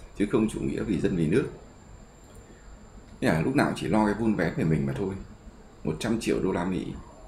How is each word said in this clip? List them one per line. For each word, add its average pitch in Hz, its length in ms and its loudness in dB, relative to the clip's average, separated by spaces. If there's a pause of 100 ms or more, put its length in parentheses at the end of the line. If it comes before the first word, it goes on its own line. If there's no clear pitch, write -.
(160)
chứ 101 160 2
không 110 160 4
chủ - 120 -4
nghĩa - 220 -2
vì 82 180 0
dân, 95 160 2
vì 82 100 4
nước. 87 220 2 (1700)
Thế 131 80 2
là 127 120 4
lúc 139 140 0
nào 98 220 4
chỉ 67 120 -4
lo 107 160 4
cái 104 100 4
vun 110 200 2
vén 80 220 0
về 113 80 0
mình 73 220 4
mà 67 100 -2
thôi. 98 180 -2 (720)
Một 80 160 0
trăm 113 200 0
triệu 80 220 0
đô 92 100 2
la 90 120 0
Mỹ. 92 300 -2 (340)